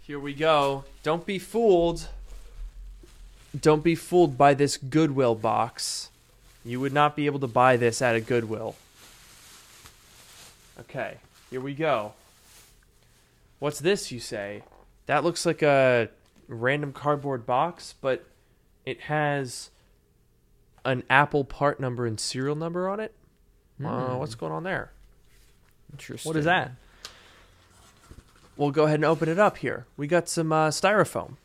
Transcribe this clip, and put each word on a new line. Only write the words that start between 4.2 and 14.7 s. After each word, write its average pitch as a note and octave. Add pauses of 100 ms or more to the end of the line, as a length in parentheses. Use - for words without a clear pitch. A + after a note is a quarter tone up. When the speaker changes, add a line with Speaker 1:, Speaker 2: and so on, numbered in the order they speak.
Speaker 1:
by C#3+
this C#3
Goodwill C3+
box. A2 (540)
You A#2+
would C3+
not D3
be D3
able C#3
to C3+
buy B2+
this A#2
at A#2
a A2+
Goodwill. A2 (2000)
Okay, A2+ (340)
here B2+
we C#3
go. C3 (1500)
"What's D3
this?" F#3+
you A#2+
say. G#2 (440)